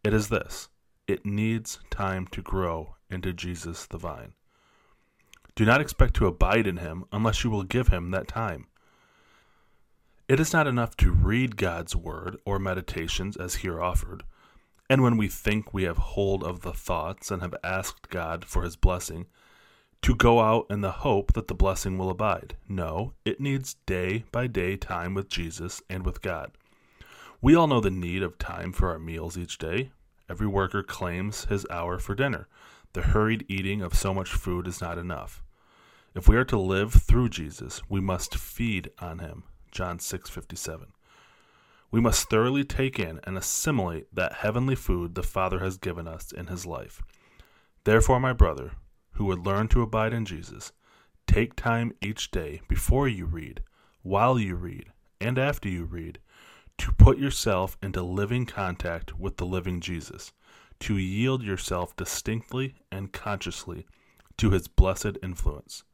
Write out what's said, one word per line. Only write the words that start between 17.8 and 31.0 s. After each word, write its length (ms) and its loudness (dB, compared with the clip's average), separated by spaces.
God 340 -6
for 180 -2
his 120 -6
blessing, 520 0
to 140 4
go 240 8
out 280 4
in 120 -4
the 100 -2
hope 420 0
that 160 0
the 60 -4
blessing 420 0
will 140 -2
abide. 460 -4
No, 460 -4
it 160 -4
needs 340 -4
day-by-day 920 -2
time 380 -6
with 140 -4
Jesus 600 -8
and 160 -6
with 180 -4
God. 300 -6
We 140 8
all 120 8
know 140 4
the 100 2
need 320 -2
of 160 -6
time 340 -8
for 180 2
our 80 -6
meals 400 -8
each 200 -10
day. 340 -6
Every 180 -4
worker 360 0
claims 640 -6